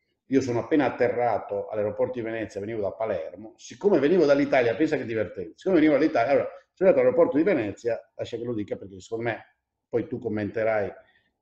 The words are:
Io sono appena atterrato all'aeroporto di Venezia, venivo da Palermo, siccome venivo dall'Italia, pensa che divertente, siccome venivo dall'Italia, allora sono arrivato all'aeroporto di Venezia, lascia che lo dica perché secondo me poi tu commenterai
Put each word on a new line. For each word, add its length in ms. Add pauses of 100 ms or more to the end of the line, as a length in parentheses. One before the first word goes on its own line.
(300)
Io 120
sono 180
appena 260
atterrato 840
all'aeroporto 460
di 120
Venezia, 340
venivo 220
da 100
Palermo, 680
siccome 420
venivo 260
dall'Italia, 500
pensa 220
che 80
divertente, 500
siccome 240
venivo 140
dall'Italia, 380
allora 180 (240)
sono 160
arrivato 100
all'aeroporto 380
di 60
Venezia, 720
lascia 200
che 80
lo 120
dica 200
perché 240
secondo 300
me 260 (320)
poi 200
tu 100
commenterai 760 (500)